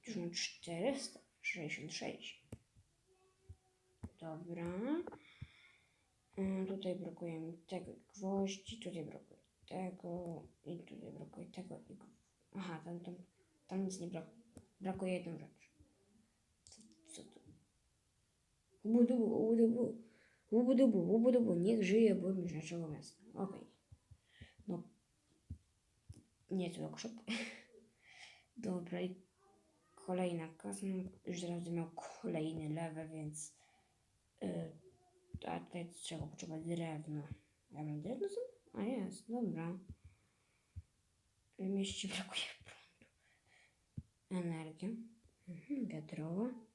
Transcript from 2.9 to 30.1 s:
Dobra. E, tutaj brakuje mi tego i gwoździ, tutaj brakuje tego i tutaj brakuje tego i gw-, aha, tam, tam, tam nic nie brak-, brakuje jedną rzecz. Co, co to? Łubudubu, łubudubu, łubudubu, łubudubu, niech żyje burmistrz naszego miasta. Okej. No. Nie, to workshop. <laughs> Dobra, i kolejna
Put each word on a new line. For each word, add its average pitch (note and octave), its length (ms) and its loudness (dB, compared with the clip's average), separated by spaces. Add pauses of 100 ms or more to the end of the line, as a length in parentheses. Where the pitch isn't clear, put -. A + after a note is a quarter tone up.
Dobra. E3+ 440 -4 (1700)
E, F#3+ 280 0
tutaj F#3+ 300 -2
brakuje E3+ 440 -6
mi E3 180 -8
tego - 340 -8
i - 160 -16
gwoździ, G3 680 -2
tutaj F3 260 -4
brakuje - 360 -14 (280)
tego F3+ 760 -4 (220)
i E3+ 200 -8
tutaj - 280 -12
brakuje D#3 340 -12
tego - 420 -10
i - 60 -14
gw-, - 120 -18 (460)
aha, F3+ 320 -6
tam, E3+ 160 -6
tam, F3 140 -8 (520)
tam F#3+ 180 0
nic F#3 160 -2
nie E3+ 80 -4
brak-, E3 260 -8 (460)
brakuje F#3 320 0
jedną F3 260 -2
rzecz. - 320 -18 (920)
Co, - 180 -20 (240)
co - 180 -14
to? - 160 -20 (1400)
Łubudubu, A#3 400 8
łubudubu, A3+ 760 6 (480)
łubudubu, A#3+ 480 8
łubudubu, A3+ 560 8
niech G3+ 280 6
żyje G3+ 320 8
burmistrz F3+ 400 0
naszego D#3+ 340 -4
miasta. - 340 -10 (120)
Okej. - 320 -4 (1000)
No. F3 140 -2 (1700)
Nie, F3+ 200 2
to D#3+ 100 -8
workshop. D#3 320 -6 (760)
<laughs> - 680 -20
Dobra, F3+ 440 -2
i F#3 220 -4 (840)
kolejna F3 420 2